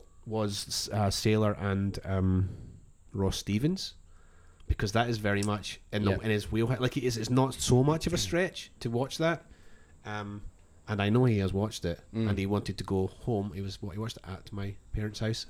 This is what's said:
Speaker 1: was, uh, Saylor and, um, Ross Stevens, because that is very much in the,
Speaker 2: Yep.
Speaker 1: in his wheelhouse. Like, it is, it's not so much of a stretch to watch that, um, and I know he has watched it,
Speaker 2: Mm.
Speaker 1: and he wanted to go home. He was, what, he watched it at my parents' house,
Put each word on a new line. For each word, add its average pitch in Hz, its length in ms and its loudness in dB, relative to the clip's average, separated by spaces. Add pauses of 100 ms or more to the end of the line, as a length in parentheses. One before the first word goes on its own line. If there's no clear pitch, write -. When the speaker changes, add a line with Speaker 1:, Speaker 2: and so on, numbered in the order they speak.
(260)
Speaker 1:
was, 107 680 -2
uh, 104 160 2
Saylor 107 540 4
and, 98 420 0
um, 92 460 2 (640)
Ross 95 240 0
Stevens, 131 560 0 (760)
because 104 260 0
that 117 160 4
is 110 100 0
very 101 240 2
much 104 360 -2 (140)
in 104 100 0
the, 101 80 4
Speaker 2:
Yep. 92 120 0
Speaker 1:
in 110 80 2
his 104 200 0
wheelhouse. 113 280 2
Like, 123 180 0
it 123 60 -2
is, 120 140 0
it's 113 120 -4
not 131 240 4
so 127 300 4
much 156 240 2
of 165 60 -4
a 175 40 2
stretch 165 600 -2
to 120 100 -4
watch 123 300 -2
that, 160 260 0 (600)
um, 104 360 -8 (460)
and 104 140 0
I 101 80 4
know 123 160 6
he 113 140 4
has 95 140 0
watched 101 320 -2
it, 85 140 -4 (140)
Speaker 2:
Mm. 110 160 0
Speaker 1:
and 101 80 0
he 98 80 0
wanted 101 320 0
to 95 60 -6
go 95 240 0
home. 104 460 -4
He 98 80 -8
was, 98 200 -8
what, 101 120 -10
he 104 60 -8
watched 113 180 -6
it - 100 -20
at 95 240 -12
my 101 240 -8 (180)
parents' 107 260 -4
house, 110 300 -2